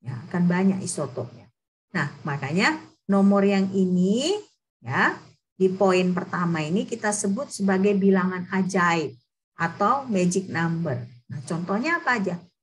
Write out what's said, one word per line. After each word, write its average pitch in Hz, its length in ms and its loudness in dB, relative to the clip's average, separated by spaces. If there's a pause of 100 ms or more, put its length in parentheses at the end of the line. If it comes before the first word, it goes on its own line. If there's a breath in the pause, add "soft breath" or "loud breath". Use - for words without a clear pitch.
Ya, - 140 -10 (160)
akan 175 160 2
banyak 185 340 2
isotopnya. - 680 -8 (460)
Nah, 147 180 -2 (140)
makanya 160 540 0 (280)
nomor 196 360 4
yang 196 280 2
ini 190 600 2 (480)
ya, 190 360 -2 (440)
di 185 80 4
poin 185 480 2
pertama 170 480 -2
ini 190 240 -2
kita 220 240 -4
sebut 208 400 -4
sebagai 196 480 2
bilangan 185 520 2
ajaib 175 600 0 (480)
atau 226 480 0
magic 185 400 0
number. 165 560 -2 (240)
Nah, 147 160 -10
contohnya 208 560 -2
apa 269 160 -2
aja? 190 200 -2 (280)